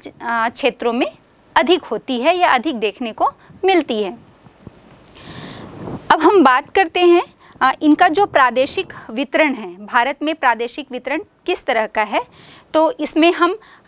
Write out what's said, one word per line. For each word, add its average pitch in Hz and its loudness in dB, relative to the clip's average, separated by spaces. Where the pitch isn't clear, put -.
अ, 233 -2
क्षेत्रों 233 -2
में 320 -2
अधिक 330 2
होती 233 -6
है 339 2
या 359 2
अधिक 247 0
देखने 214 -6
को 403 -2
मिलती 285 0
है। 196 -8
अब 320 2
हम 349 6
बात 254 4
करते 370 0
हैं, 349 4
अ, 262 4
इनका 302 4
जो 381 2
प्रादेशिक 269 0
वितरण 277 -2
है, 202 -12
भारत 247 -2
में 311 -2
प्रादेशिक 247 -4
वितरण 247 -6
किस 349 -4
तरह 220 -2
का 214 -2
है, 214 -2
तो 320 2
इसमें 320 2
हम 349 0